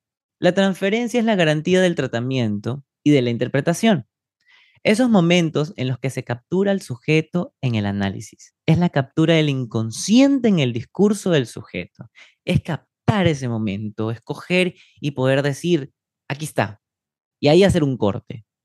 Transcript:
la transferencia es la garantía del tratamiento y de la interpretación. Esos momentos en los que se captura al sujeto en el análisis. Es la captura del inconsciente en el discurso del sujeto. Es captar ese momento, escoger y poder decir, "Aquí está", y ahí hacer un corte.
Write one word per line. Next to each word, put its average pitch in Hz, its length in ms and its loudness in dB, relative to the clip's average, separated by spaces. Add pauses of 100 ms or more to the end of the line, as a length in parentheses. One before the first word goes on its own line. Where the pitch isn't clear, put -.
(400)
la 175 120 4
transferencia 196 680 0
es 220 60 0
la 220 100 2
garantía 160 440 2
del 180 140 2
tratamiento 120 880 -4 (200)
y 151 60 4
de 139 120 4
la 120 80 0
interpretación. 143 760 0 (760)
Esos 233 260 2
momentos 165 680 2
en 127 120 -4
los 127 100 -4
que 135 120 -6
se 131 140 -8
captura 185 480 -4
al 190 100 -4
sujeto 156 800 -4
en 120 140 -2
el 104 120 0
análisis. 101 680 -6 (120)
Es 165 120 4
la 175 120 2
captura 160 440 0
del 156 140 2
inconsciente 143 1000 0
en 185 120 2
el 123 120 0
discurso 196 580 -2
del 139 160 2
sujeto. - 640 -14 (340)
Es 175 180 0
captar - 640 -4
ese 135 220 -4
momento, 110 600 -6
escoger 180 640 -4 (260)
y 143 120 -6
poder 135 300 0
decir, 143 500 -2 (360)
"Aquí 147 160 -8
está", 104 360 -4 (600)
y 143 80 4
ahí 175 160 8
hacer 175 200 2
un 135 140 0
corte. 104 460 -4 (200)